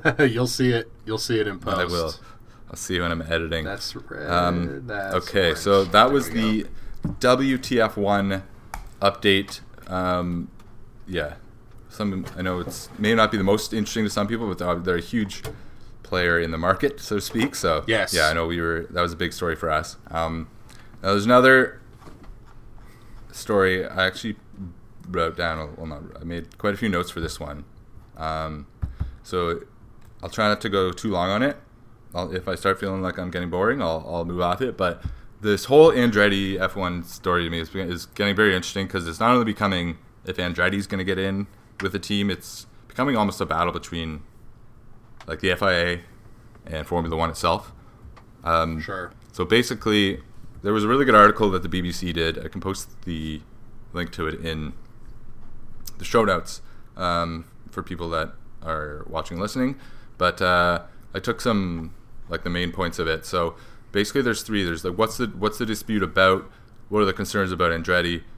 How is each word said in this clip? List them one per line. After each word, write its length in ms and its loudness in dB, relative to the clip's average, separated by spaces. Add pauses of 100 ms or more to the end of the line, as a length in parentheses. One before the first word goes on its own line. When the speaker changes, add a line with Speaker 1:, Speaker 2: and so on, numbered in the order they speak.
(180)
Speaker 1:
<laughs> 60 6
You'll 220 4
see 260 2
it. 180 0 (160)
You'll 120 -2
see 220 0
it 60 2
in 120 -6
post. 200 -2
Speaker 2:
I 80 4
will. 260 0 (560)
I'll 80 -14
see 200 -2
you 60 2
when 100 0
I'm 100 -2
editing. 420 -2
Speaker 1:
That's 320 -8
red. 340 -8
Speaker 2:
Um, 560 0
Speaker 1:
That's 280 -4
Speaker 2:
okay, 320 2
Speaker 1:
orange. 120 2
Speaker 2:
so 260 6
that 80 -8 (120)
Speaker 1:
There 80 4
Speaker 2:
was 180 2
Speaker 1:
we 40 -4
Speaker 2:
the 280 2 (420)
Speaker 1:
go. 60 -2 (100)
Speaker 2:
W 380 4
T 220 0
F 160 2
one 460 2 (580)
update. 600 4 (300)
Um, 600 0 (560)
yeah, 280 -4 (540)
some, 380 -4 (100)
I 60 -6
know 180 -2
it's 380 -8
may 160 4
not 180 6
be 60 2
the 60 2
most 280 2
interesting 320 -2
to 60 0
some 160 0
people, 200 -4
but 120 -4
they're, 160 0
they're 220 0
a 40 -2
huge 420 -2 (600)
player 360 2
in 120 0
the 80 -4
market, 420 0
so 140 -6
to 80 0
speak. 320 0
So 320 2
Speaker 1:
Yes. 260 0
Speaker 2:
yeah, 160 4
I 60 2
know 120 0
we 140 -2
were, 300 -2
that 100 -2
was 140 0
a 20 -14
big 160 -2
story 240 -2
for 140 -2
us. 260 -2 (140)
Um, 380 -2 (540)
now 100 2
there's 120 2
another 560 8 (1500)
story 540 2
I 200 2
actually 300 -4 (720)
wrote 280 0
down. 400 -4
Well, 100 -12
not, 160 -10 (180)
I 40 -14
made 340 -10
quite 160 0
a 20 -8
few 120 -2
notes 220 0
for 100 -8
this 200 -6
one. 240 -10 (520)
Um, 500 -6 (560)
so 400 -2 (600)
I'll 80 -8
try 180 2
not 140 2
to 60 -2
go 240 2
too 180 -4
long 200 2
on 120 2
it. 140 0 (580)
I'll, 200 -4
if 140 -6
I 60 0
start 260 0
feeling 220 -2
like 160 -2
I'm 120 -4
getting 200 -4
boring, 320 2
I'll, 240 0
I'll 180 -4
move 160 -2
off 200 2
it. 160 -2
But 260 0 (380)
this 260 2
whole 260 10
Andretti 640 4
F 160 0
one 300 -4
story 400 0
to 60 -2
me 100 -2
is, 140 -8
is 320 -6
getting 280 0
very 220 6
interesting 320 -4
'cause 180 -4
it's 140 -6
not 120 4
only 120 4
becoming, 540 -2 (260)
if 120 -6
Andretti's 500 0
gonna 180 -4
get 140 0
in 280 -2 (340)
with 120 -2
the 60 -2
team, 320 0
it's 360 -8 (220)
becoming 280 0
almost 240 2
a 60 -2
battle 260 0
between, 500 -6 (1040)
like, 140 -8
the 120 2
F 100 0
I 120 4
A 260 0 (640)
and 200 -6
Formula 300 -2
One 140 0
itself. 420 -2 (720)
Um, 380 2
Speaker 1:
Sure. 320 -10 (200)
Speaker 2:
so 120 -2
basically, 760 2 (420)
there 100 0
was 100 2
a 60 2
really 160 4
good 100 6
article 360 10
that 120 0
the 60 -4
B 140 0
B 100 -2
C 200 -4
did. 320 -2
I 40 -8
can 120 -10
post 420 -6
the 380 -6 (520)
link 200 -6
to 140 -4
it 180 -6
in 280 -6 (1300)
the 60 -8
show 200 4
notes, 380 0 (340)
um, 480 -2 (260)
for 120 -8
people 280 -6
that 220 -2 (300)
are 440 -6
watching 300 -6
and 60 -4
listening. 340 -2 (400)
But, 260 2
uh, 400 4 (320)
I 60 -4
took 200 -2
some, 540 0 (340)
like, 140 -4
the 80 -2
main 220 -2
points 260 -2
of 80 0
it. 180 -2
So 300 0 (380)
basically 300 2
there's 200 0
three. 220 0
There's, 200 -2
like, 140 -2
what's 180 2
the, 120 0
what's 300 -2
the 80 -2
dispute 360 -2
about? 480 4 (380)
What 120 2
are 40 6
the 80 2
concerns 400 0
about 180 2
Andretti? 520 0 (160)